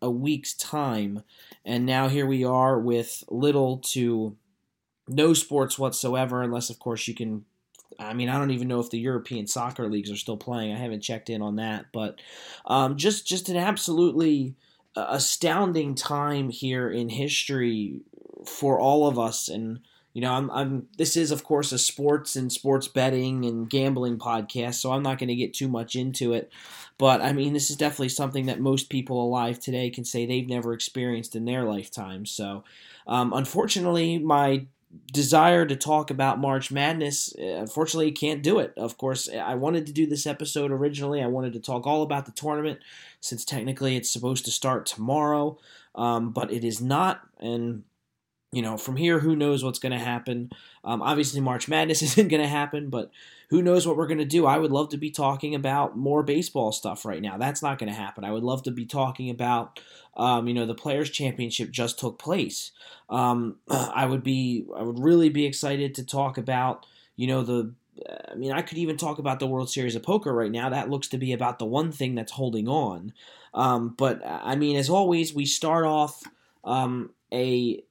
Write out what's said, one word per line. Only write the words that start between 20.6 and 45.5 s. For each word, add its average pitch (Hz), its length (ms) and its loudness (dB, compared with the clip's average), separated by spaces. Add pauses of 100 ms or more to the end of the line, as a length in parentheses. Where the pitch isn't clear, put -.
this 160 200 0
is, 160 140 2
of 151 140 -2
course, 143 260 2
a 127 80 -2
sports 147 560 0
and 127 180 -4
sports 135 360 0
betting 131 560 0
and 113 260 -2
gambling 127 480 0
podcast, 117 560 -4
so - 160 -2
I'm 139 140 0
not 131 140 -2
gonna 123 180 -2
get 123 180 -4
too 135 140 -4
much 117 260 -4
into 127 380 -2
it. - 180 -2 (480)
But, 131 220 8
I 139 120 2
mean, 139 200 0
this 143 180 0
is 143 60 -8
definitely 143 320 0
something 135 380 -2
that 127 120 -2
most 135 320 2
people 127 320 -2
alive 120 380 0
today 127 300 -2
can 120 140 -8
say 120 220 -2
they've 127 220 -2
never 117 240 -2
experienced 117 640 -4
in 113 80 -4
their 127 180 -2
lifetime. 101 640 -6
So, 101 380 -8 (420)
um, 123 260 2
unfortunately, 170 840 0
my 143 480 4 (460)
desire 160 540 6
to 139 100 -2
talk 151 340 0
about 135 300 2
March 135 320 0
Madness, 143 640 0
uh, 78 60 -8
unfortunately, 147 640 0
can't 147 320 -2
do 190 160 4
it. 139 180 0
Of 113 200 -6
course, 131 320 -2
I 107 260 -4
wanted 151 320 0
to 147 60 -12
do 156 140 2
this 147 200 -2
episode 143 460 -2
originally. 143 500 0
I 120 60 0
wanted 127 240 -2
to 113 80 -8
talk 123 260 -4
all 151 160 2
about 143 240 -4
the 113 60 -20
tournament, 151 480 -4 (400)
since - 240 -8
technically 131 500 -2
it's 120 160 -2
supposed 123 360 -2
to 113 40 -4
start 131 340 0
tomorrow, 147 760 0 (360)